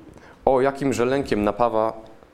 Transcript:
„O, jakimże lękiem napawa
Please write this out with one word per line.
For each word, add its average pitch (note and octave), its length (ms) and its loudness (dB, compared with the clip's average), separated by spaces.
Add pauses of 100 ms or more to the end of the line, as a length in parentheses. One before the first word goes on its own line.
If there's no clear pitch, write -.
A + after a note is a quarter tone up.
(440)
„O, C3 160 4
jakimże C3+ 440 0
lękiem B2+ 400 -2
napawa A2 480 0 (420)